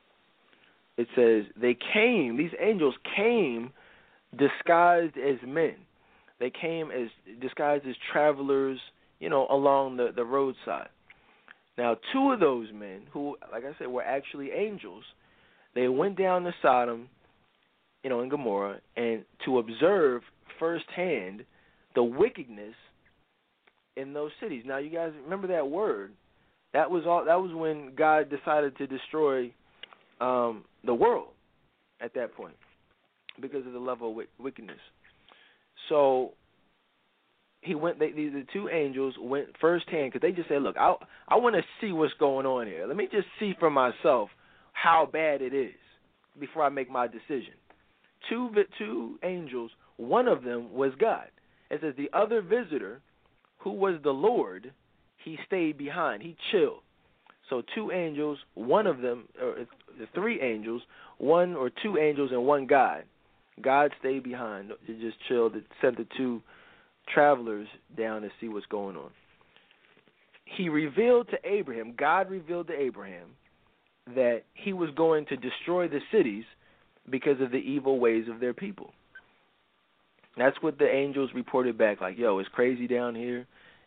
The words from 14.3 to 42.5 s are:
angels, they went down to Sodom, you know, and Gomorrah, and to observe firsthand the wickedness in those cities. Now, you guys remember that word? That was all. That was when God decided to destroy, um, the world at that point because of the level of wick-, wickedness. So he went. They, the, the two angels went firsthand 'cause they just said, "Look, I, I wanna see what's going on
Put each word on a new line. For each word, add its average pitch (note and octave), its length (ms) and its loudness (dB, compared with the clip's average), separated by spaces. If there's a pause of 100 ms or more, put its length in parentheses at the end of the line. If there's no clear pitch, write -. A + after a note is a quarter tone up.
angels, E3+ 540 -6 (680)
they B2+ 140 2
went E3 300 0
down F#3 260 2
to F3 180 -4
Sodom, A#2+ 460 2 (960)
you C3+ 60 -4
know, A#2+ 100 0
and B2+ 100 -4
Gomorrah, G2+ 520 -2 (160)
and A#2 260 -2 (220)
to C3 140 2
observe B2+ 600 2 (380)
firsthand D3 840 -6 (500)
the B2 80 4
wickedness A#2+ 720 -2 (1200)
in C3+ 160 -10
those D3 200 -8 (100)
cities. C#3+ 240 -10
Now, C3+ 140 -6
you D3 100 -8
guys E3 220 -6 (120)
remember F#3+ 240 -6
that D#3+ 220 0
word? C#3 420 -2 (640)
That D3+ 180 4
was E3+ 160 0
all. E3+ 160 4
That E3 180 4
was F3+ 120 -4
when D3+ 420 -4
God D#3 340 4
decided C#3+ 480 0
to C#3 80 -6
destroy, C3+ 680 0 (680)
um, A#2+ 460 0 (200)
the B2 80 2
world E3+ 360 2 (680)
at A#2 140 -10
that A#2 220 -6
point F2+ 200 -16 (840)
because C3+ 240 -8
of B2+ 80 -16
the B2 60 -10
level B2 300 -6
of A2 60 -8
wick-, A2+ 140 -12 (100)
wickedness. A2+ 380 -14 (1120)
So C3+ 420 4 (1300)
he E3+ 140 -4
went. D#3+ 240 -2
They, D#3 120 0
the, D3+ 180 -4
the C#3 240 -8
two G3+ 160 -4
angels C3+ 500 -2
went B2+ 280 -4 (120)
firsthand D#3+ 540 2
'cause A#2+ 80 -4
they F3 100 2
just F3 160 -6
said, C#3+ 140 2
"Look, G2+ 160 -2
I, - 160 6 (340)
I - 100 4
wanna A3+ 260 4 (180)
see G#3+ 100 -4
what's D#3 280 2
going C3+ 260 2
on B2+ 220 -2